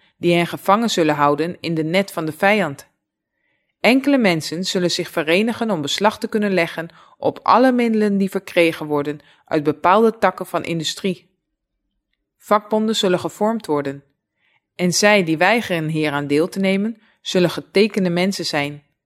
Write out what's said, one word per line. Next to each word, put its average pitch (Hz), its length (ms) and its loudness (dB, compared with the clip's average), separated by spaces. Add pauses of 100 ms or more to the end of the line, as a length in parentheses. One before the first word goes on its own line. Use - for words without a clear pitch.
(160)
die 175 180 2
hen 170 120 2
gevangen 202 440 0
zullen 156 240 2
houden 147 460 0
in 165 140 -4
de 156 100 -2
net 185 280 -2
van 165 140 -6
de 151 60 -6
vijand. 190 560 0 (920)
Enkele 269 380 4
mensen 175 460 0
zullen 180 260 0
zich 165 200 -6
verenigen 208 600 0
om 170 100 -2
beslag 190 380 -2
te 226 100 -6
kunnen 208 260 -2
leggen 165 340 -2 (280)
op - 260 -4
alle 247 300 4
middelen 220 460 0
die 190 120 0
verkregen 165 560 0
worden 147 340 -4 (240)
uit 156 180 -2
bepaalde 196 560 2
takken 185 280 -2
van - 180 -4
industrie. 170 680 -6 (1080)
Vakbonden 220 600 0
zullen 185 240 0
gevormd 214 460 -4
worden. 139 380 -4 (680)
En 175 180 0
zij 208 320 4
die 160 120 0
weigeren 180 520 0
hieraan 151 380 -2
deel 147 220 0
te 196 120 -8
nemen, 196 400 -2 (260)
zullen 175 240 2
getekende 190 600 0
mensen 180 340 -2
zijn. 147 380 -6 (240)